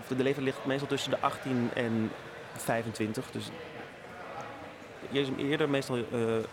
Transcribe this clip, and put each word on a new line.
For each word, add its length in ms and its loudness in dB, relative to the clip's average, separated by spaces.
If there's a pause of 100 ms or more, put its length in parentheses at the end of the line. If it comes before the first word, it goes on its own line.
even 140 0
de 60 6
leeftijd 220 4
ligt 200 0
meestal 220 0
tussen 240 0
de 80 4
achttien 540 2
en 380 2 (440)
vijfentwintig. 760 0
Dus 180 -4 (1600)
eerst, 260 2
eerder 320 4
meestal, 260 2
eh, 420 2
eh, 160 2